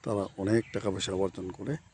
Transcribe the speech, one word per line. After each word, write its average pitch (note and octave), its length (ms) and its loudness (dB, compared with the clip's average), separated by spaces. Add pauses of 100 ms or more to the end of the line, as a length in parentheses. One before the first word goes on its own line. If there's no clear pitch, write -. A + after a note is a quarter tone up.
তারা G2+ 240 0 (100)
অনেক G#2+ 360 4
টাকা G2+ 180 0
পয়সা F#2+ 220 -2
উপার্জন F#2 380 0
করে A2 260 -4 (180)